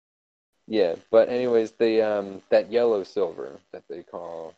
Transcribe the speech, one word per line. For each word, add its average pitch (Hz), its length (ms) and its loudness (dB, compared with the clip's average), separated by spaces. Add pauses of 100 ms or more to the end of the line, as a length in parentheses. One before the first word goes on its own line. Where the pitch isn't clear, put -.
(720)
Yeah, 101 260 0 (140)
but 113 200 6
anyways, 120 420 0
the, 110 300 2
um, 101 480 -4
that 107 200 2
yellow 113 320 2
silver 85 560 -6 (140)
that - 160 -18
they 85 140 -14
call, 85 560 -14